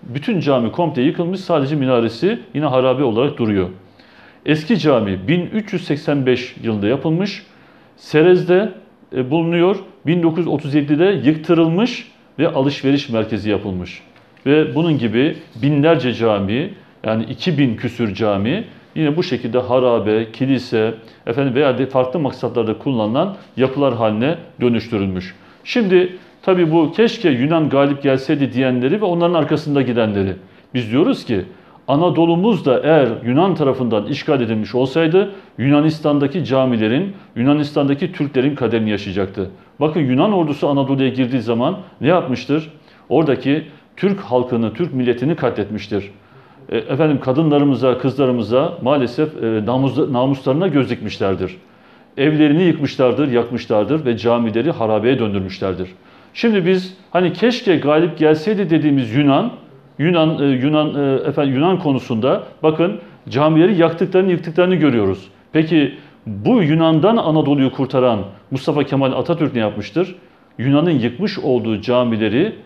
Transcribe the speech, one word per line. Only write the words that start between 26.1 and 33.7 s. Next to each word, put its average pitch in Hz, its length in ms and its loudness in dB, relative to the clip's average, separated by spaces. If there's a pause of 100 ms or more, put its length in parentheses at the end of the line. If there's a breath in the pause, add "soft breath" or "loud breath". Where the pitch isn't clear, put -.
tabii 180 300 2
bu 160 200 2
"Keşke 226 380 2
Yunan 147 380 2
galip 139 340 2
gelseydi." 139 500 0
diyenleri 131 480 0
ve 214 40 -2
onların 175 300 0
arkasında 151 480 0
gidenleri. 107 500 0 (420 loud breath)
Biz 120 160 -4
diyoruz 180 340 0
ki, 101 200 -2 (440 loud breath)
"Anadolu'muz 170 800 2
da 123 180 4
eğer 147 240 4 (160)
Yunan 156 300 2
tarafından 123 520 0